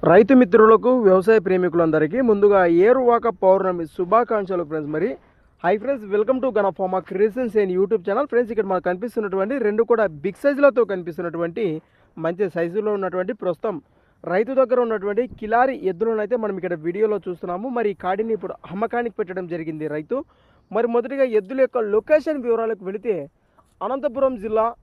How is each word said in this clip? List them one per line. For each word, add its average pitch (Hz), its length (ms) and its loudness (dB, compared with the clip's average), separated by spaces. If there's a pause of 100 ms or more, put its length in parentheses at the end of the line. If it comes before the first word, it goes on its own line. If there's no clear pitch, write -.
(100)
రైతు 202 280 8
మిత్రులకు, 220 520 6 (140)
వ్యవసాయ 190 400 4
ప్రేమికులందరికీ 170 720 0 (100)
ముందుగా 202 320 4 (260)
ఏరువాక 240 420 4 (140)
పౌర్ణమి 185 500 2
శుభాకాంక్షలు 196 760 0
ఫ్రెండ్స్. 151 240 -6
మరి 160 140 -2 (560)
హాయ్ 190 180 2
ఫ్రెండ్స్, 247 220 -4 (100)
welcome 220 300 2
to - 120 0
Ghana 196 220 2
Pharma 185 200 -2 (120)
Creations 214 500 -2
and 196 160 0
YouTube 196 300 0
channel. 220 240 -2
ఫ్రెండ్స్, 240 240 0
ఇక్కడ 208 180 -2
మనకు 180 160 -2
కనిపిస్తున్నటువంటి 196 680 -4 (120)
రెండు 214 240 0
కూడా 226 140 2 (200)
బిగ్ 196 180 -6
సైజులతో 277 500 4
కనిపిస్తున్నటువంటి, 170 720 -6 (600)
మంచి 180 320 -2
సైజులో 180 420 -2
ఉన్నటువంటి, 185 340 -4 (120)
ప్రస్తుతం 180 340 -4 (540)
రైతు 226 280 0
దగ్గర 247 260 2
ఉన్నటువంటి 208 380 -2 (140)
కిలారి 233 380 0 (160)
ఎద్దులను 220 320 -2
అయితే 208 200 -4
మనం 202 160 -4
ఇక్కడ 175 160 -4 (120)
వీడియోలో 208 400 -2
చూస్తున్నాము. 180 380 -8 (120)
మరి 220 160 -2
ఈ - 100 -18
కాడిని 208 340 -2
ఇప్పుడు 175 160 -8 (200)
అమ్మకానికి 226 460 -4
పెట్టడం 180 340 -6
జరిగింది 160 320 -8 (100)
రైతు. 156 220 -6 (580)
మరి 233 100 0 (120)
మొదటిగా 262 280 0 (140)
ఎద్దుల 226 280 -6
యొక్క - 100 -4 (180)
లొకేషన్ 294 520 0
వివరాలకు 226 420 -2
వెళితే, 208 260 -4 (680)
అనంతపురం 262 580 -2
జిల్లా 220 240 0 (140)